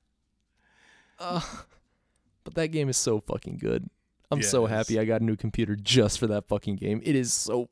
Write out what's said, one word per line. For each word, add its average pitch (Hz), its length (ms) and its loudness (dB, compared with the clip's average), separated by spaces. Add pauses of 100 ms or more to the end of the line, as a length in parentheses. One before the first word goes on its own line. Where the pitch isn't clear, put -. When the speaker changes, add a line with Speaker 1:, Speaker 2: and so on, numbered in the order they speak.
(1200)
Speaker 1:
Uh, 175 220 -2 (1000)
but - 120 -10
that 165 120 0
game 156 220 0
is 127 80 0
so 110 240 2
fucking - 360 -6
good. - 320 -2 (420)
I'm 147 100 0
so 120 260 2
Speaker 2:
Yes. 110 80 0
Speaker 1:
happy 113 240 0
I 110 60 2
got 110 160 2
a - 20 2
new 110 120 2
computer 107 400 -2
just 104 440 2
for 120 80 0
that 104 200 -2
fucking 104 280 -2
game. 98 280 -2
It 151 120 2
is 123 160 0
so 120 400 -2